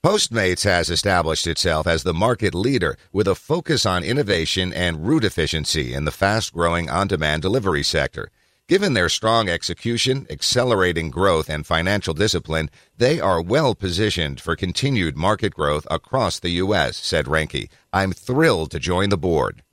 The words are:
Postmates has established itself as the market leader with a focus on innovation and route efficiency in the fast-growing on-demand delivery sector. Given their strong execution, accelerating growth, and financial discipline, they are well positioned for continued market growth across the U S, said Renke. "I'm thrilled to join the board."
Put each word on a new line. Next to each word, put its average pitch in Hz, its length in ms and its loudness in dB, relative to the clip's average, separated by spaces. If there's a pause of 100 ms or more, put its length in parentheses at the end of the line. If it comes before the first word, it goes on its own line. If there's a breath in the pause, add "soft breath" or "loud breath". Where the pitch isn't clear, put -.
Postmates 113 600 2
has 87 260 2
established 85 560 0
itself 80 400 0
as 82 160 2
the 87 120 -2
market 104 420 0
leader 95 420 0 (140)
with 98 160 2
a 92 80 4
focus 156 500 -2
on 90 180 0
innovation 92 720 0
and 85 320 -2
route 139 200 2
efficiency 78 680 -2
in 71 120 -2
the 73 60 -2
fast-growing 85 800 0
on-demand 78 520 0
delivery 92 420 0
sector. - 480 -2 (360)
Given 190 260 2
their 90 160 2
strong 113 400 2
execution, 117 800 -2
accelerating 90 800 2
growth, 85 400 2
and 76 180 -6
financial 90 460 0
discipline, 80 560 -2 (280 soft breath)
they 139 220 2
are 87 220 2
well 120 340 2
positioned 87 640 -2
for 85 160 -4
continued 92 640 -2
market 98 360 0
growth 76 380 -2
across 92 480 -2
the 87 120 -4
U 92 220 0
S, 76 220 0
said 78 300 -2
Renke. 73 420 -4 (240 soft breath)
"I'm 95 220 0
thrilled 123 580 0
to 80 80 -6
join 90 300 0
the 98 80 2
board." 73 560 0